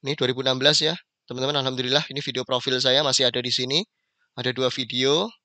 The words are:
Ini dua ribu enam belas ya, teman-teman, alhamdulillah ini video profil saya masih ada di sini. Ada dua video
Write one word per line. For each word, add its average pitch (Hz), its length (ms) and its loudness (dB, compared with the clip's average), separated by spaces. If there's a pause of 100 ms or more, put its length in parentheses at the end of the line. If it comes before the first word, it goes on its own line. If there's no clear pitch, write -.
Ini 143 160 -4
dua 131 160 0
ribu 123 80 -4
enam 131 160 2
belas 143 240 4
ya, 156 160 0 (320)
teman-teman, 135 320 -2
alhamdulillah 131 480 0
ini 139 160 -8
video 127 220 -4
profil 127 340 0
saya 131 240 4
masih 131 240 2
ada 123 140 -2
di 120 100 -2
sini. 135 320 0 (540)
Ada 127 180 -2
dua 127 160 0
video 135 560 0 (160)